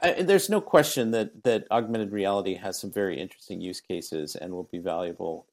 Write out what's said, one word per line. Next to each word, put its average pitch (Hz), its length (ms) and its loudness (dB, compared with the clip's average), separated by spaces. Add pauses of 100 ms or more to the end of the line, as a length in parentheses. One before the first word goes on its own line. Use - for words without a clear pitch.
I, 175 200 2
there's 190 260 4
no 208 120 4
question 139 500 4
that, 110 340 -2
that 110 260 2
augmented 110 420 0
reality 98 420 0
has 92 240 -8
some 98 140 -8
very 92 280 -2
interesting 90 400 -12
use 90 200 -8
cases 82 560 -6
and 90 180 -8
will 90 180 -8
be 87 60 -8
valuable 85 760 -6